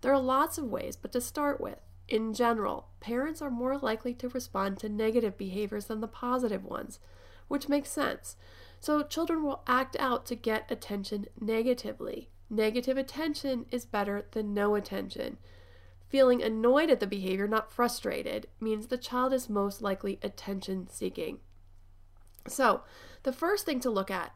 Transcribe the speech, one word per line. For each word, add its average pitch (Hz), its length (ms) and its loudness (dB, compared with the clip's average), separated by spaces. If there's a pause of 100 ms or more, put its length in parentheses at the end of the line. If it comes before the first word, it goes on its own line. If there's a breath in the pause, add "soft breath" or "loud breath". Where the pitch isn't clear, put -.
There 254 100 4
are 277 80 8
lots 262 380 4
of 302 80 -4
ways, - 320 -4
but - 160 -10
to 247 80 2
start - 400 0
with, - 180 -8 (300)
in 220 240 2
general, 220 560 2 (100)
parents 277 420 -2
are 285 80 -4
more 254 280 0
likely 240 380 -2
to 247 120 -6
respond 196 520 -2
to 220 100 -4
negative 220 480 2
behaviors 202 480 -4
than 214 160 -4
the 220 80 -4
positive 247 560 0
ones, - 340 -8 (480 loud breath)
which 277 220 -2
makes 285 200 2
sense. - 460 -4 (460 loud breath)
So 302 200 2
children 320 420 0
will 277 220 -2
act 262 320 2
out 247 280 0
to 240 100 -4
get 220 340 -2
attention 202 580 -4 (120)
negatively. 226 880 -2 (220)
Negative 226 480 2
attention 269 760 -2
is 247 140 -2
better 202 460 -2
than 208 220 -2
no 208 220 4
attention. 202 600 -4 (720 soft breath)
Feeling 254 340 8
annoyed 240 460 6
at 262 100 8
the 202 80 0
behavior, 196 400 0
not 214 240 0
frustrated, - 760 -2 (120)
means 220 280 -2
the 254 100 -2
child 247 340 0
is 254 180 0
most 202 320 0
likely 196 400 -2
attention 190 680 -6
seeking. 175 480 -6 (1040)
So 233 360 2 (420 loud breath)
the 262 80 -2
first 349 340 -2
thing 277 140 0
to 254 100 0
look 196 220 0
at 180 240 -4